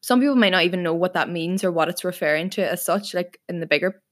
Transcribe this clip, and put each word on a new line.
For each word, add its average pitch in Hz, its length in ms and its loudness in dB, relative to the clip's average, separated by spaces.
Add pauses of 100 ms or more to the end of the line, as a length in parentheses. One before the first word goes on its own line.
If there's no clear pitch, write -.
Some 247 200 2
people 285 120 2
might 226 160 4
not 185 140 4
even 180 180 0
know 170 140 0
what 180 180 0
that 165 160 0
means 175 340 -2
or 185 80 0
what 160 160 0
it's 180 160 -8
referring 170 460 -2
to 190 180 -2
as 175 160 -4
such, 196 300 -2
like, 175 340 -6
in 175 120 -6
the 165 80 -6
bigger 170 340 0 (100)